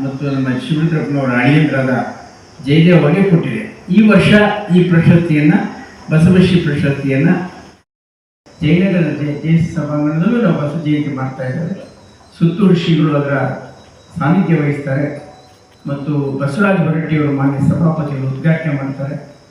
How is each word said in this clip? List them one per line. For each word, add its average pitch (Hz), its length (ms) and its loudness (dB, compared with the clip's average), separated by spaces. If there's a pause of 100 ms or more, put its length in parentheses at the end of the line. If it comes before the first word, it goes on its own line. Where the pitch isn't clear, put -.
ಮತ್ತು 135 260 -6
ನಮ್ಮ 131 160 -2
ಶಿವರುದ್ರಪ್ಪನವರ 143 840 -2
ಅಳಿಯಂದ್ರಾದ 131 580 2 (800)
ಜಯದೇವ್ 165 360 4
ಅವರಿಗೆ 190 260 2
ಕೊಟ್ಟಿದೆ. 127 480 -2 (120)
ಈ 214 180 6
ವರ್ಷ 190 260 4 (420)
ಈ 175 80 6
ಪ್ರಶಸ್ತಿಯನ್ನ, 160 720 4 (580)
ಬಸವಶ್ರೀ 180 480 4
ಪ್ರಶಸ್ತಿಯನ್ನ 143 680 0 (1300)
ಜಯನಗರ 175 380 2
ಜಯ-, 147 240 -2
ಜಯಂತಿ 160 500 0
ಸಭಾಂಗಣದಲ್ಲೂ 156 680 -2
ನಾವು 170 140 2
ಬಸವ 147 300 -4
ಜಯಂತಿ 143 300 -2
ಮಾಡ್ತಾ 127 320 -8
ಇದ್ದಾರೆ. 165 260 -6 (680)
ಸುತ್ತೂರು 180 360 2
ಶ್ರೀಗಳು 151 400 0
ಅದರ 139 220 -2 (840)
ಸಾನ್ನಿಧ್ಯ 160 440 2
ವಹಿಸ್ತಾರೆ 143 640 -4 (600)
ಮತ್ತು 139 260 -6
ಬಸವರಾಜ 139 640 -2
ಹೊರಟ್ಟಿಯವರು 156 560 -2
ಮಾನ್ಯ 135 380 0
ಸಭಾಪತಿಗಳು 143 580 -2
ಉದ್ಘಾಟನೆ 156 460 -2
ಮಾಡ್ತಾರೆ. 135 640 -8 (120)